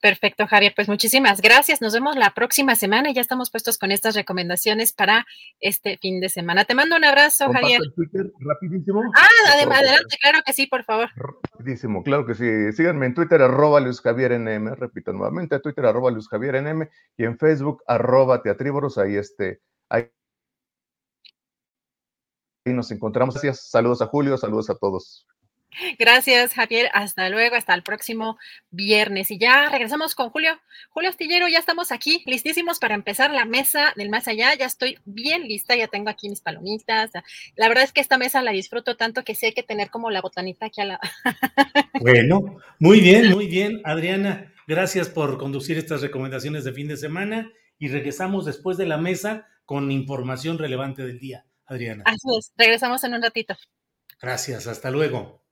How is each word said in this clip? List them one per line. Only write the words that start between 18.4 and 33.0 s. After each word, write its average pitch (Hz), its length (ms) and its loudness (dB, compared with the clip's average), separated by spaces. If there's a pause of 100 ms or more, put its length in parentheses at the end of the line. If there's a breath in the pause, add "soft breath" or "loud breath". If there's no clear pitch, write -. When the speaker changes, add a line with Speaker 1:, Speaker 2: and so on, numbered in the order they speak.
Speaker 2:
Teatrívoros. 139 560 -4
Ahí, 101 200 0
este, 101 440 -6 (260)
ahí 117 220 -2 (2500)
nos 127 240 -4
encontramos. 110 460 -2
Gracias. 135 340 -6
Saludos 120 320 2
a 110 60 -2
Julio, 139 280 0
saludos 107 360 -4
a - 80 -2
todos. - 480 -8 (680 loud breath)
Speaker 1:
Gracias, 247 560 4
Javier. 233 400 -2
Hasta 196 360 -2
luego, 233 260 0
hasta 220 180 0
el 180 80 -2
próximo 220 560 -8 (340 loud breath)
viernes. 202 600 0
Y 196 80 -10
ya 262 300 4
regresamos 285 460 -4
con 240 140 -4
Julio. 320 300 -2 (300 loud breath)
Julio 349 200 -4
Astillero, 349 380 -2
ya 330 120 2
estamos 339 340 -4
aquí, 311 320 -4
listísimos 311 520 -4
para 214 160 -2
empezar 208 380 -2